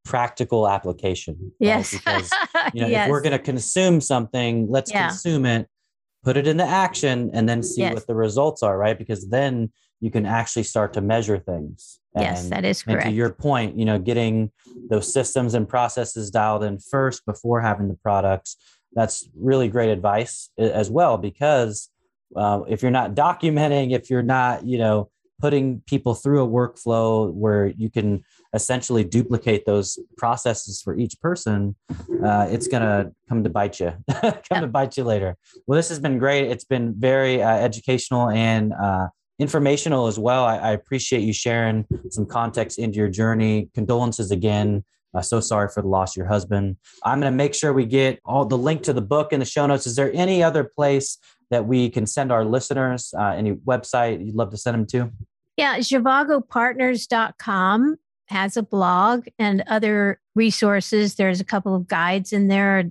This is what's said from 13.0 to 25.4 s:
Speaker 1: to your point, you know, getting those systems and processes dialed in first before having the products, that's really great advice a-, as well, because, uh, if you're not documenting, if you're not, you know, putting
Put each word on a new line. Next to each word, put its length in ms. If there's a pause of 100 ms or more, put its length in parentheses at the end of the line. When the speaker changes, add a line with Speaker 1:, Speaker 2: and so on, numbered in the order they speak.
Speaker 1:
to 40
your 180
point, 460
you 80
know, 120
getting 540 (380)
those 220
systems 420
and 140
processes 640
dialed 340
in 160
first 460
before 360
having 260
the 80
products, 600 (360)
that's 420
really 320
great 220
advice 680
a-, 180
as 160
well, 260
because, 720 (460)
uh, 320
if 140
you're 100
not 240
documenting, 760
if 160
you're 120
not, 460
you 100
know, 320 (300)
putting 480